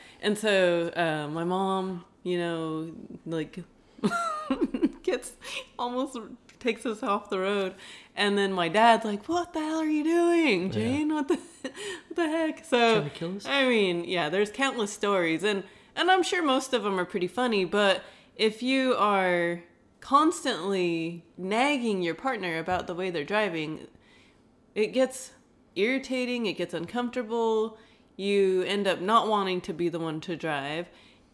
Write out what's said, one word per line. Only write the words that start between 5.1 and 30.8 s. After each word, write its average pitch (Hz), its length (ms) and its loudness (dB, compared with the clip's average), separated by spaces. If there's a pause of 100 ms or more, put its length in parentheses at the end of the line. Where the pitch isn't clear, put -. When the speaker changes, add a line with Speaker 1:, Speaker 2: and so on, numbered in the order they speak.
Speaker 1:
almost 247 400 -4 (400)
takes 240 260 -4
us 214 200 -6
off 208 260 -2
the 196 80 -2
road. 190 360 0 (420)
And 202 200 2
then 196 160 2
my 175 160 2
dad's 220 360 6
like, 208 240 -4
"What 339 240 -2
the - 80 -4
hell 311 180 -2
are 311 80 0
you 302 160 2
doing, 330 640 4
Speaker 2:
Yeah. 190 60 -4
Speaker 1:
Jane? 269 420 0
What 285 140 0
the, 339 60 2
<laughs> - 280 -8
what 370 540 -12
the 330 120 0
heck?" 311 360 -2
So, 233 360 4
Speaker 2:
Trying 147 100 -4
to - 60 -12
kill 175 200 -6
us? 202 100 -10
Speaker 1:
I 262 220 2
mean, 185 360 2
yeah, 170 240 0
there's 202 220 0
countless 240 420 -2
stories. 175 520 0
And, 202 180 0 (320)
and 339 160 2
I'm 370 140 6
sure 359 180 -2
most 262 300 2
of 233 100 0
them 196 160 0
are 180 60 0
pretty 180 240 -2
funny, 220 360 0
but 202 380 2 (320)
if 214 280 0
you 262 340 2
are 180 680 2 (380)
constantly 180 1200 0 (120)
nagging 226 680 0
your 165 120 0
partner 190 440 -4
about 175 280 -2
the 180 80 -6
way 185 160 -4
they're 156 140 -4
driving, 170 600 -2 (880)
it 214 140 0
gets 254 440 -2 (420)
irritating, 247 720 -2
it 170 80 -2
gets 175 200 -6
uncomfortable, 226 1040 -2 (400)
you 190 460 2
end 202 240 0
up 165 140 2
not 202 280 4
wanting 190 340 0
to 190 120 -8
be 170 140 -2
the 165 100 -4
one 160 240 -4
to 170 140 -6
drive, 156 500 -4 (480)